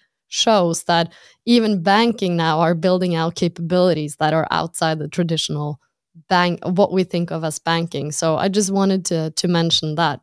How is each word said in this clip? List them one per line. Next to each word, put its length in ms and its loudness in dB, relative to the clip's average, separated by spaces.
shows 580 0
that 280 0
even 360 2
banking 540 2
now 220 2
are 160 2
building 400 0
out 220 -2
capabilities 800 0
that 180 0
are 160 0
outside 480 -2
the 100 -6
traditional 720 -4
bank, 360 2
what 280 2
we 120 2
think 260 -4
of 140 -4
as 140 -6
banking. 520 -4
So 260 -2
I 120 0
just 220 0
wanted 360 0
to, 240 -2
to 180 -4
mention 460 0
that. 280 0